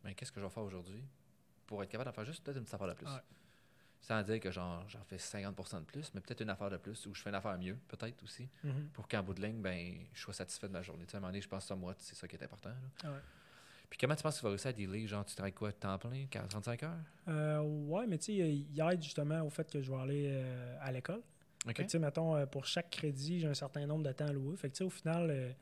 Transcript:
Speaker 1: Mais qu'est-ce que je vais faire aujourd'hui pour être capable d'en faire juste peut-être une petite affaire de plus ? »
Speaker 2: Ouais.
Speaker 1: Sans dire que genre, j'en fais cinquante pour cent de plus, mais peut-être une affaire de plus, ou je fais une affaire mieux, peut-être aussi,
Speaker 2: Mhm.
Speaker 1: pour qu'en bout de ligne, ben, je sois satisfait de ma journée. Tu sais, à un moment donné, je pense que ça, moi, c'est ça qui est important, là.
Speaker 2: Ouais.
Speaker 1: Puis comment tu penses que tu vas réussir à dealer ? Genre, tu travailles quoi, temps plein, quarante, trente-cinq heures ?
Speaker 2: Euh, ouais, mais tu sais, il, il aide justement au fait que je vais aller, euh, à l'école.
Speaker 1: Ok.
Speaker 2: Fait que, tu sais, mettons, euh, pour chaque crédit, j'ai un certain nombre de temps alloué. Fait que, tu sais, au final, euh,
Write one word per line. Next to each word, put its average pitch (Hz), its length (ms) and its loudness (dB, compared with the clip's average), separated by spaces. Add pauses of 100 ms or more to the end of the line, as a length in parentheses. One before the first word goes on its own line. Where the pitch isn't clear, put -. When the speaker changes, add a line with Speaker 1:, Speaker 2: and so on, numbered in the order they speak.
Speaker 1:
Mais 101 100 -4
qu'est-ce - 180 -8
que 98 80 -6
je 101 60 0
vais 90 40 -2
faire 110 120 -4
aujourd'hui 95 400 -6 (640)
pour 101 160 -2
être 95 80 -4
capable 123 200 -2
d'en - 40 -10
faire 110 100 -4
juste 151 200 -8
peut-être 143 140 -4
une 120 60 -4
petite 110 100 -6
affaire 98 140 0
de - 60 -2
plus ? » - 140 -8
Speaker 2:
Ouais. 135 120 -6 (800)
Speaker 1:
Sans 110 220 2
dire 110 160 2
que 95 120 -2
genre, 90 380 -2
j'en 110 160 -12
fais 95 120 -10
cinquante 98 400 -4
pour 92 100 -6
cent 87 140 -4
de 78 60 -8
plus, 151 280 -8
mais 95 60 -2
peut-être - 220 -6
une 107 80 0
affaire 101 180 0
de 95 80 0
plus, 104 300 -8
ou 104 80 -8
je - 80 -8
fais 101 80 -4
une 98 60 0
affaire 98 220 0
mieux, 92 200 -2 (100)
peut-être 117 340 -6
aussi, 123 260 -10 (140)
Speaker 2:
Mhm. 147 300 0
Speaker 1:
pour 107 160 -8
qu'en 104 140 4
bout 95 100 0
de 92 80 -2
ligne, 107 220 0
ben, 90 340 0 (160)
je - 80 -12
sois 98 140 -6
satisfait - 340 -4
de 95 60 -4
ma 90 80 -2
journée. 85 240 -8
Tu - 60 -12
sais, 107 40 -6
à - 20 -2
un - 40 -2
moment 92 100 -2
donné, 98 80 0
je - 80 -8
pense 98 160 -4
que - 40 -10
ça, 98 60 -2
moi, 92 240 -2
c'est - 160 -12
ça 87 140 -10
qui 92 80 -10
est - 80 -8
important, - 240 -10 (340)
là. 151 80 -2
Speaker 2:
Ouais. 139 80 -4 (720)
Speaker 1:
Puis - 100 -12
comment 139 160 8
tu 151 80 0
penses 151 120 4
que - 60 -4
tu 127 40 -4
vas 104 60 6
réussir 101 180 2
à 127 60 2
dealer ? 104 320 0
Genre, 101 180 0
tu - 100 -6
travailles 95 200 0
quoi, 104 180 0
temps 98 260 0
plein, 131 280 -2
quarante, 98 240 -4
trente-cinq 113 320 0
heures ? 165 160 -4 (300)
Speaker 2:
Euh, 151 320 4
ouais, 151 460 2
mais 170 120 4
tu - 80 0
sais, 214 80 0
il, 151 400 6
il 151 60 2
aide 170 220 6
justement 151 400 4
au 151 80 2
fait 160 200 -2
que 147 100 2
je 131 100 0
vais 131 80 2
aller, 143 340 4
euh, 127 500 0
à 135 100 0
l'école. 170 300 0 (420)
Speaker 1:
Ok. - 40 -2
Speaker 2:
Fait 113 60 0
que, - 80 0
tu 190 80 2
sais, 165 80 4
mettons, 160 380 4
euh, 143 80 6
pour 135 220 -2
chaque 170 240 2
crédit, 151 500 2
j'ai 160 60 4
un 143 80 4
certain 147 320 -2
nombre 151 180 2
de 135 80 2
temps 151 140 2
alloué. 139 300 2
Fait 143 120 -2
que, 135 60 -4
tu - 40 -6
sais, 190 60 2
au 185 60 4
final, 165 400 4
euh, 131 200 2 (120)